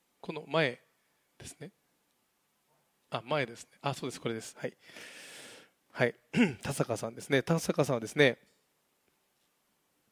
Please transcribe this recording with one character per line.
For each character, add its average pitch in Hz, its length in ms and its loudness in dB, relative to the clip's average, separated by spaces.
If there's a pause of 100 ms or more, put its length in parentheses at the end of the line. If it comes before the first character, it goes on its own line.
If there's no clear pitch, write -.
(200)
こ - 140 -10
の 151 140 -10
前 143 320 2 (580)
で - 80 -18
す - 140 -16
ね。 156 120 -14 (1400)
あ、 120 160 -4
前 143 200 2
で 117 100 -14
す - 100 -18
ね。 - 40 -20 (120)
あ、 143 120 0
そ 139 140 -6
う - 20 -2
で 117 40 -8
す。 - 60 -12
こ - 80 -4
れ 117 60 0
で 113 80 -6
す。 - 180 -14
は - 80 -6
い。 - 60 -6 (1160)
は - 140 2
い。 120 100 -2 (240)
<clears throat> 165 240 4
田 139 100 -4
坂 120 240 -2
さ 117 100 -6
ん 117 80 -10
で - 60 -14
す - 80 -16
ね。 135 140 6
田 165 160 4
坂 156 260 2
さ 135 80 0
ん - 20 2
は 117 40 -2
で 110 80 -4
す - 80 -10
ね、 139 220 8 (1700)